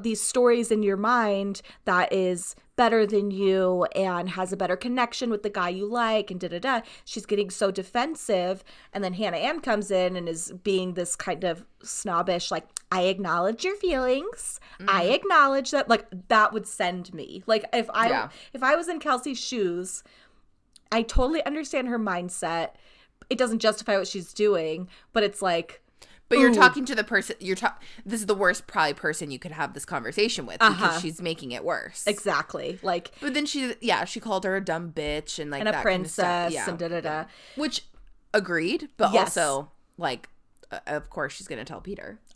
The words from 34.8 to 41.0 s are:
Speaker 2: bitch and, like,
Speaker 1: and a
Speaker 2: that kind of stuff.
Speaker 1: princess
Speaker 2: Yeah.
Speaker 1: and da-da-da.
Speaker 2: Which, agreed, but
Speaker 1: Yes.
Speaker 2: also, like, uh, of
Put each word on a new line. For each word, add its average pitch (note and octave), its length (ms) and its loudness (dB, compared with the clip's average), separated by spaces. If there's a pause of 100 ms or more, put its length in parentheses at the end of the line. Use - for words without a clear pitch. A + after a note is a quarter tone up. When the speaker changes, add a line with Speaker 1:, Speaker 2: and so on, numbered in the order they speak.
Speaker 2:
bitch D3+ 480 -6
and, D3 120 -8
like, C#3+ 100 -6
Speaker 1:
and G#3+ 80 -2
a - 40 2
Speaker 2:
that C#3+ 120 -2
kind F#3 220 2
of D#3+ 40 -8
stuff. G3 140 0
Speaker 1:
princess F3 300 0
Speaker 2:
Yeah. D3 160 -4
Speaker 1:
and E3+ 80 -6
da-da-da. E3 460 -4 (320)
Speaker 2:
Which, C#4+ 280 -4 (480)
agreed, F#3 640 0
but E3+ 160 4
Speaker 1:
Yes. A3 240 4
Speaker 2:
also, D3 340 0 (280)
like, C3+ 300 -4 (440)
uh, - 140 -10
of D3 240 -6